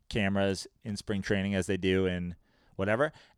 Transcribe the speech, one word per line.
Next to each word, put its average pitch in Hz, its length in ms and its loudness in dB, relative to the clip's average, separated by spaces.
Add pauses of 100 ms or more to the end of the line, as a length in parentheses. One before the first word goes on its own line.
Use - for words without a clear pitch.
cameras 98 580 0 (180)
in 101 120 -6
spring 98 260 -4
training 101 320 0
as 95 120 0
they 98 100 0
do 92 300 2
in 90 300 -4 (400)
whatever. 113 340 0 (280)